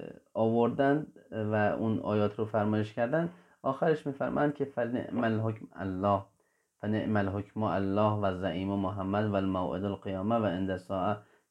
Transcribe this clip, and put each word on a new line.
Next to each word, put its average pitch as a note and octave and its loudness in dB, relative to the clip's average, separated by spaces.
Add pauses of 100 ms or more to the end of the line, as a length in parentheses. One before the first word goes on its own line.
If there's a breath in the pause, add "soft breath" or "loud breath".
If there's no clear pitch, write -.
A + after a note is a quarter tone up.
(340)
آوردن A#2+ 2 (240)
و G#2+ 2
اون G#2+ 0
آیات G#2 0
رو A2 0
فرمایش G#2+ 0
کردن، D#3 0 (320 loud breath)
آخرش D3+ 0
می‌فرمایند C#3 0
که C#3 -2
«فنعم A#2+ -2
الحکم A2 -2
الله، G2 0 (600)
فنعم G#2+ 0
الحکم G2+ -2
الله G2+ 2
و F#2+ 0
زعیم F#2 -2
محمد G2 0
و G2+ 0
الموعد F#2+ 0
القیامة G2+ -2
و A2+ 2
عند F#2+ 0
الساعة F#2+ -2 (340 soft breath)